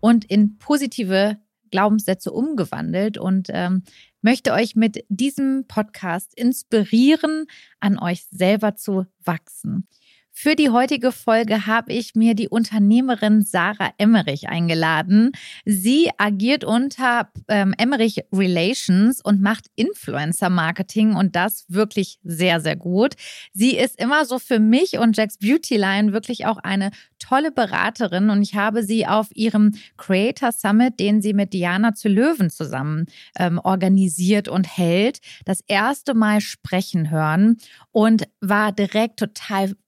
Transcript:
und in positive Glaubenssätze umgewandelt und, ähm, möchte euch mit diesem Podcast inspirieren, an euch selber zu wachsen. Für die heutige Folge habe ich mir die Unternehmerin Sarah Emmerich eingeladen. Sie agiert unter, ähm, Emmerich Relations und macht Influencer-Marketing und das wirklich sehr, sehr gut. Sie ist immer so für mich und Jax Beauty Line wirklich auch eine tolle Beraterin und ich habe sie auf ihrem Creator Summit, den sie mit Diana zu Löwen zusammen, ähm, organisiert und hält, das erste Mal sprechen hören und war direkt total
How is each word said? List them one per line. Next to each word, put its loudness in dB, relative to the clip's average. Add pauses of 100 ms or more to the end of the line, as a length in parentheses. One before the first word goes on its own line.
und 4
in 2
positive -2 (320)
Glaubenssätze 0
umgewandelt -4
und, -2
ähm, -2 (380)
möchte 2
euch 0
mit 0
diesem -2
Podcast -6
inspirieren, 0 (340)
an 0
euch -4
selber 0
zu -4 (180)
wachsen. -6 (520)
Für 2
die 4
heutige 2
Folge 0
habe -2
ich -6
mir 4
die -4
Unternehmerin 2
Sarah -2
Emmerich 2
eingeladen. 2 (320)
Sie 2
agiert 0
unter, -2 (160)
ähm, 2
Emmerich 0 (120)
Relations 2
und 0
macht -2
Influencer-Marketing -2
und 0
das -2
wirklich -4
sehr, 0
sehr -2
gut. -2 (380)
Sie 2
ist -2
immer 0
so -4
für 0
mich 4
und 2
Jax -2
Beauty 0
Line 2
wirklich -4
auch -2
eine -4 (260)
tolle -2
Beraterin -2
und 2
ich -2
habe -2
sie -2
auf 0
ihrem 2 (240)
Creator -2
Summit, 0
den 2
sie -2
mit 0
Diana 0
zu -4
Löwen 2
zusammen, -6 (300)
ähm, 0
organisiert 0
und -2
hält, 0 (280)
das -6
erste -2
Mal 2
sprechen -4
hören 2 (340)
und 2 (120)
war 0
direkt -2
total -4 (140)